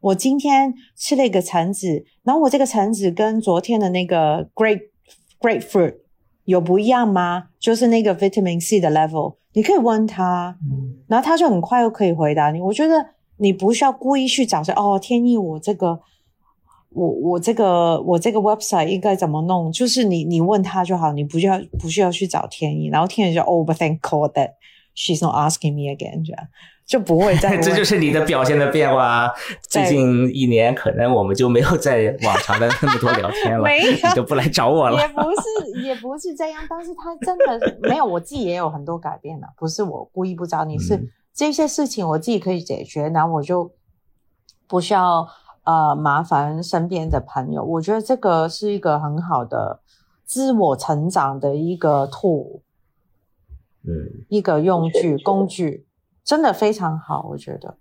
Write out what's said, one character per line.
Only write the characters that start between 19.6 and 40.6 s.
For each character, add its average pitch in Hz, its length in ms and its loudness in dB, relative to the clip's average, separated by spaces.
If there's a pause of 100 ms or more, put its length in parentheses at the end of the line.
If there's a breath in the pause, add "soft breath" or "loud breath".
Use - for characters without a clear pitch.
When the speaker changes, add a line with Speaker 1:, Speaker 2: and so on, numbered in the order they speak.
Speaker 1:
就 240 160 0
是 247 160 0
你， 175 200 0
你 165 180 0
问 196 200 2
他 185 220 -2
就 175 140 -2
好， 156 160 0
你 143 100 -4
不 147 160 -4
需 180 80 2
要， 190 120 2 (200)
不 165 80 -8
需 160 140 0
要 180 100 4
去 185 160 -4
找 - 200 -4
天 151 320 -4
意。 156 100 -4
然 151 120 2
后 180 60 2
天 185 240 0
意 - 20 0
就， 165 100 0
“Oh, 170 240 2
but 165 80 0
thank 160 260 -2
God 151 360 -2
that 139 140 0 (440 soft breath)
she's 156 300 -2
not 151 100 0
asking 151 380 0
me 143 200 -6
again。” 156 320 -8
这 160 80 -10
样， - 140 -16 (380 soft breath)
就 262 140 0
不 170 200 2
会 190 180 4
再 196 140 2
问。 180 100 2
Speaker 2:
<laughs> - 20 2
这 190 120 4
就 202 80 2
是 196 160 2
你 151 120 2
的 156 140 2
表 143 180 0
现 147 140 2
的 143 140 2
变 143 220 2
化。 120 340 2 (440 loud breath)
Speaker 1:
对。 202 140 2
Speaker 2:
最 - 20 -
近 127 460 4
一 131 140 0
年， 117 260 4
可 - 180 -2
能 120 220 2
我 107 100 2
们 95 120 0
就 127 140 2
没 120 100 6
有 160 180 4
在 117 460 2
往 107 140 2
常 - 220 -2
的 117 100 2 (120)
那 427 120 2
么 - 60 -2
多 - 140 0
聊 - 160 0 (140)
天 - 140 0
了， 220 60 0
Speaker 1:
<laughs> - 20 2
没 - 140 2
有。 381 120 4
Speaker 2:
你 349 240 2
都 127 80 2
不 151 120 -2
来 135 120 0
找 131 220 2
我 147 200 4
了。 120 120 2
Speaker 1:
也 202 80 2
不 - 120 -4
是， 349 600 -4
也 262 140 -4
不 247 220 -10
是 330 160 -10
这 311 160 -6
样， 311 200 -14
但 339 140 -10
是 339 120 -14
他 339 220 -12
真 370 220 -6
的 254 200 2
是， - 200 -4
<laughs> 214 40 -10
没 254 140 0
有， 294 80 2
我 175 120 -2
自 175 180 -8
己 254 100 -4
也 175 100 -2
有 175 140 -2
很 143 160 -10
多 170 120 -6
改 156 200 -8
变 160 240 -14
了， - 60 -18 (100)
不 160 100 -6
是 160 160 -4
我 - 300 -6
故 185 100 -4
意 185 100 -4
不 175 120 -8
找 165 180 -4